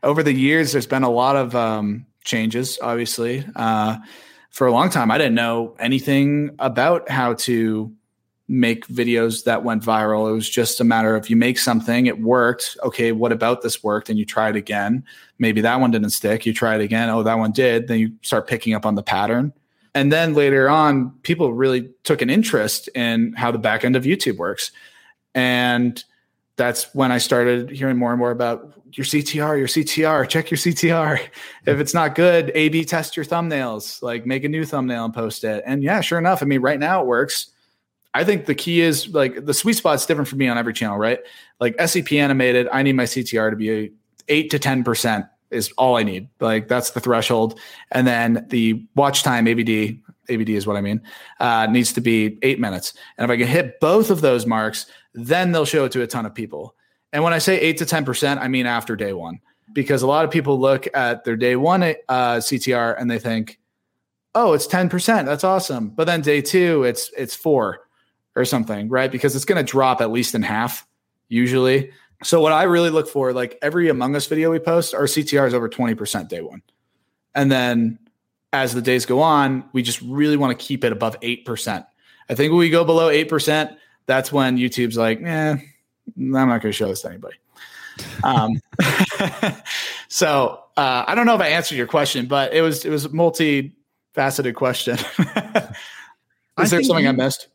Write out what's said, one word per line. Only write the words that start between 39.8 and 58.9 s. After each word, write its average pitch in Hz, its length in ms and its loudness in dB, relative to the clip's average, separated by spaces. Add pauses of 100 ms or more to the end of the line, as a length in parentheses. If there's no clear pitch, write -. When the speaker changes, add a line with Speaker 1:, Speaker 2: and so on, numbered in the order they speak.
Speaker 1:
different 151 220 0
for 135 80 -8
me 135 120 2
on 120 100 0
every 117 140 -2
channel, 107 240 -4
right? 110 240 0 (400)
Like, 120 180 0
S 170 140 0
C 180 100 0
P 147 160 0
animated, 127 540 2
I 135 100 0
need 139 120 4
my 127 100 2
C 123 180 -4
T 117 140 -4
R 110 140 2
to 107 60 -4
be 107 360 -4 (360)
eight 151 220 2
to 151 80 0
ten 135 240 0
percent 113 440 -2 (240)
is 113 280 -4
all 127 180 4
I 113 60 2
need. 98 260 -4 (120)
Like, 110 260 0
that's 123 240 -2
the 120 100 -6
threshold. 113 600 0 (320)
And 127 140 2
then 117 420 0
the 113 360 0 (120)
watch 139 260 2
time, 117 240 2
A 117 80 4
V 117 80 0
D, 110 400 -2 (280)
A 123 60 -2
V 110 80 -2
D 110 120 -2
is 98 100 -4
what 104 100 -2
I 101 40 -2
mean, 107 220 -4 (380)
uh, 113 300 2
needs 120 220 2
to - 80 -4
be 110 420 0
eight 135 160 2
minutes. 98 360 -6 (240)
And 120 80 -2
if 123 40 0
I 120 60 2
can 120 100 0
hit 135 340 0
both 202 300 4
of 165 120 2
those 123 240 2
marks, 110 400 -2 (260)
then 165 400 0
they'll 160 140 2
show 151 180 0
it 131 80 -4
to 127 100 -2
a 117 40 -2
ton 117 200 -6
of 104 80 -12
people. 98 400 -12 (400)
And 151 100 0
when 170 80 2
I 165 60 2
say 190 200 2
eight 160 200 2
to 170 80 -2
ten 156 180 -2
percent, 135 360 -2
I 131 80 -4
mean 127 180 0
after 117 300 -2